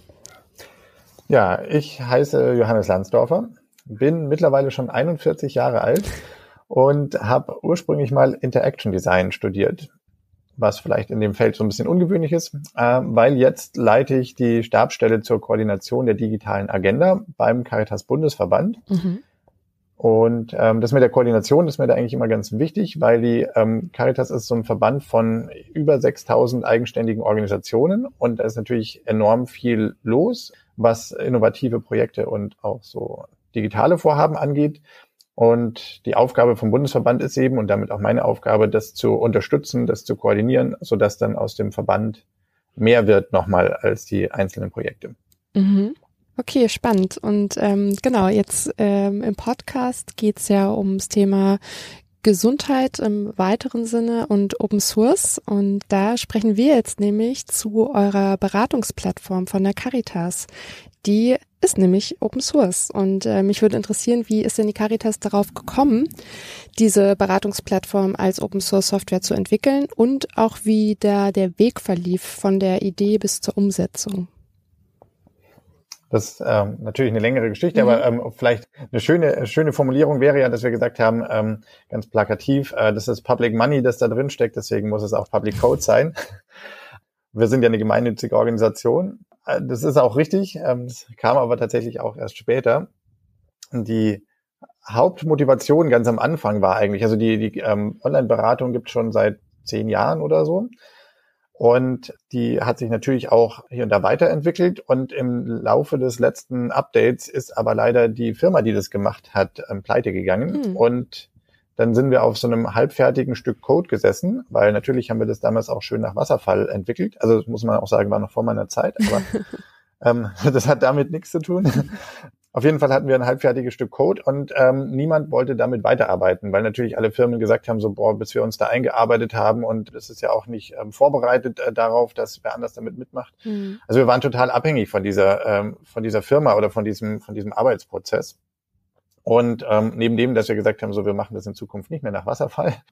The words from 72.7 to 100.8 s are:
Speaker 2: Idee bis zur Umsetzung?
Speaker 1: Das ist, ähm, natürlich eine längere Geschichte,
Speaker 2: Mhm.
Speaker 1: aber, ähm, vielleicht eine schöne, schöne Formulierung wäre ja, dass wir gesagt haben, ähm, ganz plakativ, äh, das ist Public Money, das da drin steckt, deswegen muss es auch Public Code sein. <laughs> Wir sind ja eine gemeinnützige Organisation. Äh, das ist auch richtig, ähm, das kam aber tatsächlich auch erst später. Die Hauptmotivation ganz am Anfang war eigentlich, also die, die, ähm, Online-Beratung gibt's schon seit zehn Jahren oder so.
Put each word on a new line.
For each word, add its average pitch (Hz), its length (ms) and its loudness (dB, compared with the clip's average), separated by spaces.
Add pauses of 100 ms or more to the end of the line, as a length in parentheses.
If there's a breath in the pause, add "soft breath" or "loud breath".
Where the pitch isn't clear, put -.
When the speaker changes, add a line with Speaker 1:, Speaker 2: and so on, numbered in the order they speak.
Speaker 2:
Idee 202 380 0
bis 202 200 -4
zur - 160 -6
Umsetzung? 196 760 -4 (1800 soft breath)
Speaker 1:
Das 107 200 -2
ist, - 120 -14
ähm, 107 340 0
natürlich 110 320 -2
eine 110 100 -2
längere 117 280 0
Geschichte, 175 320 0
Speaker 2:
Mhm. 104 80 4
Speaker 1:
aber, 113 160 4
ähm, 120 300 -2
vielleicht 120 340 -2 (220 loud breath)
eine 123 80 -2
schöne, 147 480 2
schöne 156 260 0
Formulierung 139 460 0
wäre 139 200 4
ja, 131 80 4
dass 120 140 -2
wir 123 80 -2
gesagt 117 300 -2
haben, 113 280 2
ähm, 110 360 -2 (260 soft breath)
ganz 107 160 -8
plakativ, 123 720 -2
äh, 110 160 2
das 101 140 -6
ist 120 160 -4
Public 120 320 0
Money, 131 260 2
das 123 160 0
da 120 100 -2
drin 123 220 -2
steckt, 120 260 -2
deswegen 107 340 -4
muss 104 120 -2
es 104 120 -4
auch 110 180 -2
Public 107 280 -2
Code 135 220 2
sein. 131 320 2
<laughs> - 1200 -20
Wir 113 140 2
sind 123 160 2
ja 120 40 6
eine 113 120 2
gemeinnützige 110 580 0
Organisation. 117 880 0 (220)
Äh, 139 160 -2
das 127 180 -6
ist 143 160 2
auch 123 180 4
richtig, 185 480 0
ähm, 123 220 -2
das 123 220 -18 (100)
kam 113 180 2
aber 120 220 2
tatsächlich 117 420 -4
auch 110 160 -8
erst - 220 -12
später. 131 520 0 (840)
Die 110 520 -2 (640)
Hauptmotivation 147 1000 2
ganz 120 180 4
am 113 120 0
Anfang 113 420 0
war 95 140 4
eigentlich, 101 260 0
also 113 140 2
die, 110 240 0
die, 107 220 -4
ähm, 104 420 -2
Online-Beratung 123 680 0
gibt's 117 200 -6
schon 113 200 -2
seit 107 280 0 (240)
zehn 110 260 -6
Jahren 120 320 0
oder 156 240 0
so. 190 240 -2 (840 soft breath)